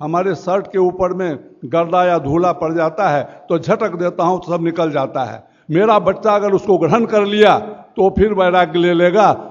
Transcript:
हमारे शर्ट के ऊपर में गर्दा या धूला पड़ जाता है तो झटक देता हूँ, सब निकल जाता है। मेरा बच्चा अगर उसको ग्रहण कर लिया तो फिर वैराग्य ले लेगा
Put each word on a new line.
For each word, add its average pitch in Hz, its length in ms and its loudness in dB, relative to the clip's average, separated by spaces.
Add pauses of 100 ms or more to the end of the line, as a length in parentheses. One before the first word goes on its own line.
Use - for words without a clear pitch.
हमारे 170 340 -2
शर्ट 190 320 -4
के 196 100 -8
ऊपर 180 360 0
में 175 260 -4 (260)
गर्दा 170 400 0
या 175 120 2
धूला 160 340 0
पड़ 165 220 -4
जाता 165 360 0
है 143 400 -4
तो 170 100 0
झटक 208 360 -2
देता 175 280 -4
हूँ, 175 180 0
सब 165 220 -4
निकल 165 280 -2
जाता 139 320 -4
है। 110 200 -12 (280)
मेरा 208 280 2
बच्चा 190 320 0
अगर 202 200 0
उसको 190 260 2
ग्रहण 175 280 2
कर 208 200 0
लिया 202 340 4
तो - 500 -4
फिर 190 240 2
वैराग्य 180 460 2
ले 175 140 2
लेगा 175 380 4 (200)